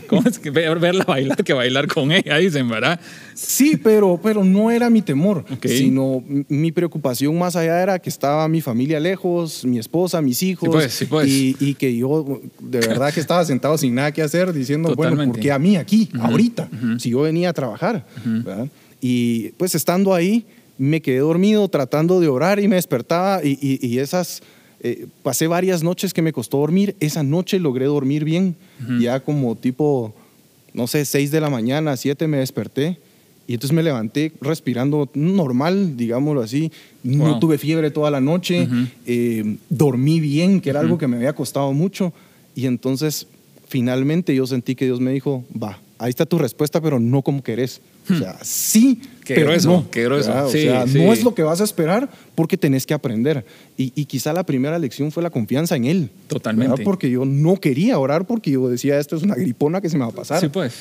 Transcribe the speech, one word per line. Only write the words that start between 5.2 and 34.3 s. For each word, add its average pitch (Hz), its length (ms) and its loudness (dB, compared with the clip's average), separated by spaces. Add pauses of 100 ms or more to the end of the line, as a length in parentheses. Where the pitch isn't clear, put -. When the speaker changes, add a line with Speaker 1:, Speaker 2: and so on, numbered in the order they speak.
Speaker 1:
Ok. 127 160 -6
Speaker 2:
sino 131 600 2
m-, 143 200 -2
mi 156 240 0
preocupación 147 640 -2
más 175 200 -2
allá 165 260 2
era 185 160 0
que - 120 -8
estaba 151 360 0
mi 160 140 2
familia 139 400 -2
lejos, 175 640 -2
mi 123 160 0
esposa, 170 400 -2
mis 127 240 0
hijos, 185 240 -2
Speaker 1:
Sí, - 20 2
pues, 156 220 2
sí, - 140 -4
pues. 147 220 2
Speaker 2:
y, 135 300 2
y 139 160 0
que 127 220 -2
yo 135 440 -2 (200)
de 123 200 -4
verdad 117 340 0
que 170 60 -2
estaba 170 260 2
sentado 143 320 0
sin 131 180 0
nada 147 160 0
que 156 100 -4
hacer, 170 300 0
diciendo, 147 420 0
"Bueno, 160 180 2
Speaker 1:
Totalmente. 143 260 0
Speaker 2:
¿por 107 40 -4
qué 143 80 2
a 139 80 0
mí 185 180 4
aquí, 202 380 2
Speaker 1:
Ujú, 120 80 -4
Speaker 2:
ahorita? 160 480 2
Speaker 1:
ujú. 117 300 -4
Speaker 2:
Si 143 100 -4
yo 131 120 2
venía 165 260 0
a 170 60 -2
trabajar", 151 520 -4 (140)
Speaker 1:
Ujú. 113 240 -2
Speaker 2:
¿verdad? 98 240 -6 (320)
Y 120 480 0 (100)
pues 180 160 -2
estando 185 400 2
ahí, 196 300 2 (340)
me 147 240 2
quedé 127 160 0
dormido 185 500 2
tratando 156 520 2
de 165 80 4
orar 156 300 2
y 202 100 2
me 185 80 4
despertaba 175 680 0
y, 139 160 0
y, 135 260 -2
y 120 120 -2
esas, 170 440 -4 (380)
eh, - 260 -6 (160)
pasé 120 240 -2
varias 175 380 0
noches 175 300 -2
que 170 80 0
me 160 100 0
costó 131 260 -4
dormir. 185 420 2
Esa 156 220 -2
noche 170 380 0
logré 131 240 0
dormir 147 400 0
bien, 170 320 0 (260)
Speaker 1:
Ujú. 120 200 -2
Speaker 2:
ya 120 180 0
como 135 360 -2
tipo, 127 580 -2 (580)
no 120 140 -4
sé, 147 180 -2
seis 143 260 0
de 156 100 2
la 151 100 -2
mañana, 135 480 -2
siete 143 280 -2
me 151 120 0
desperté 131 600 -4 (480)
y 120 80 -4
entonces 131 220 -2
me 160 80 2
levanté 143 560 -2